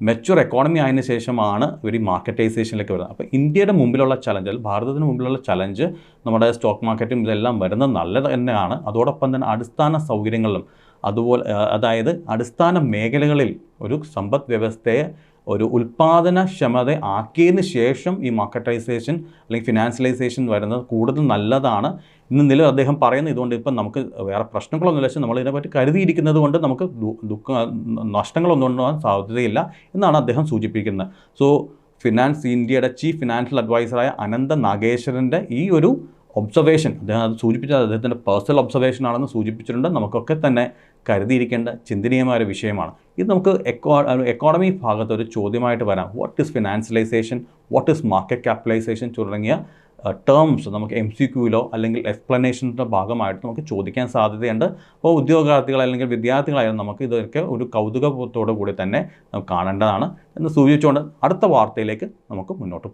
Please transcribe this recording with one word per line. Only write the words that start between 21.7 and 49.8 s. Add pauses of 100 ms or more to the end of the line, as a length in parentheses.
ഇന്ന്
നിലവിൽ
അദ്ദേഹം
പറയുന്നത്
ഇതുകൊണ്ട്
ഇപ്പം
നമുക്ക് (300)
വേറെ
പ്രശ്നങ്ങളൊന്നുമില്ല,
പക്ഷേ
നമ്മൾ
ഇതിനെപ്പറ്റി
കരുതിയിരിക്കുന്നത്
കൊണ്ട്
നമുക്ക് (160)
ദു-, (140)
ദുഃഖ-, (480)
നഷ്ടങ്ങളൊന്നും
ഉണ്ടാകാൻ (100)
സാധ്യതയില്ല (340)
എന്നാണ്
അദ്ദേഹം
സൂചിപ്പിക്കുന്നത്. (300)
So, (580)
ഫിനാൻസ്, (100)
ഇന്ത്യയുടെ (100)
ചീഫ്
ഫിനാൻഷ്യൽ
അഡ്വൈസറായ (180)
അനന്ത (140)
നാഗേശ്വരൻ്റെ (200)
ഈ (160)
ഒരു (480)
ഒബ്സർവേഷൻ,
അദ്ദേഹം
അത്
സൂചിപ്പിച്ചത്
അദ്ദേഹത്തിൻ്റെ (100)
പേഴ്സണൽ
ഒബ്സർവേഷൻ
ആണെന്ന്
സൂചിപ്പിച്ചിട്ടുണ്ട്.
നമുക്കൊക്കെ (120)
തന്നെ (440)
കരുതിയിരിക്കേണ്ട (200)
ചിന്തനീയമായ
ഒരു
വിഷയമാണ്. (280)
ഇത്
നമുക്ക് (200)
എക്കോ-,
എക്കോണമി (160)
ഭാഗത്ത്
ഒരു (120)
ചോദ്യമായിട്ട്
വരാം. (100)
What
is
financialization? (360)
What
is (140)
market
capitalization? (100)
തുടങ്ങിയ, (500)